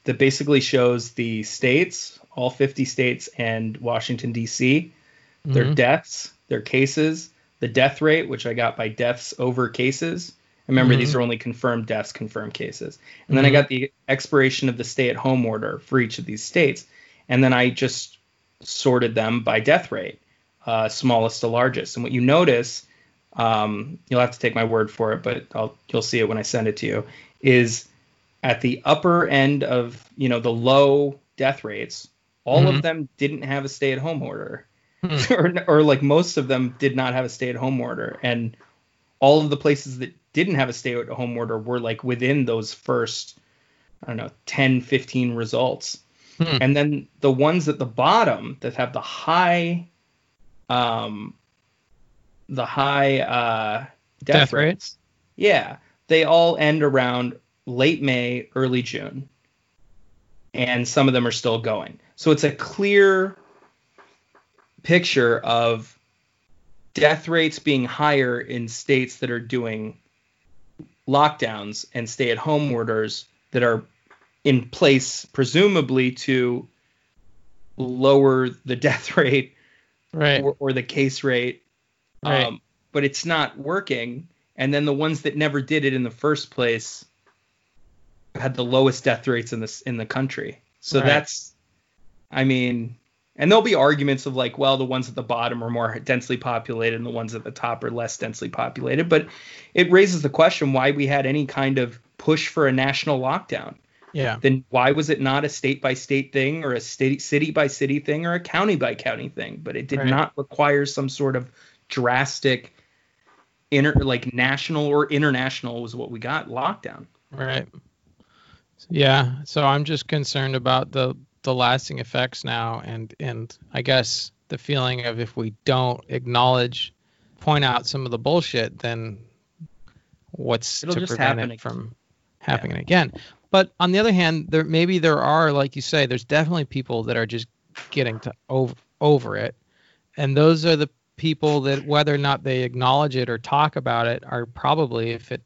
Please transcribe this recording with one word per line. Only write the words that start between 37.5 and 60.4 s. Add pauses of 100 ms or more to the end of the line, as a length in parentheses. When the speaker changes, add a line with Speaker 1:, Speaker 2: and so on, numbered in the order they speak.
Speaker 1:
order.
And (600)
all
of
the
places
that (200)
didn't
have
a
stay-at-home
order
were,
like,
within
those
first, (640)
I
don't
know, (140)
ten,
fifteen
results. (380)
Speaker 2:
Hmm.
Speaker 1:
And
then (140)
the
ones
at
the
bottom
that
have
the
high, (800)
um, (1160)
the
high,
uh, (380)
death
Speaker 2:
Death
Speaker 1:
rates,
Speaker 2:
rates? (400)
Speaker 1:
yeah, (300)
they
all
end
around (280)
late
May,
early
June. (1200)